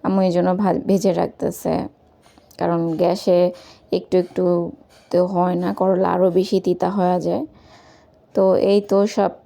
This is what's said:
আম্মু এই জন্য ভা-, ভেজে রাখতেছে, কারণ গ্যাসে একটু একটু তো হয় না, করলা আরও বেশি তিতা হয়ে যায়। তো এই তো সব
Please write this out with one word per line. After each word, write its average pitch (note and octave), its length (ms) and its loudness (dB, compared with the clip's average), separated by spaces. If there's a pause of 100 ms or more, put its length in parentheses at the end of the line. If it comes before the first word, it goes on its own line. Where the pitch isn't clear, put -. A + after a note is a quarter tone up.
আম্মু F#3+ 180 0
এই F#3 100 2
জন্য F3 240 0
ভা-, F#3+ 300 0
ভেজে F#3+ 280 2
রাখতেছে, - 600 -4 (840)
কারণ E3+ 220 -2 (140)
গ্যাসে F3 460 0 (520)
একটু - 260 -4
একটু F3+ 260 -2 (680)
তো F3 160 2
হয় F3+ 300 0
না, F3+ 180 -2
করলা F#3 360 0
আরও F3+ 220 2
বেশি F#3 280 0
তিতা F3+ 300 -2
হয়ে F3+ 300 0
যায়। F3+ 240 -4 (920)
তো G3 80 4 (180)
এই G3+ 200 4
তো G3+ 160 -2 (100)
সব G3 240 0 (140)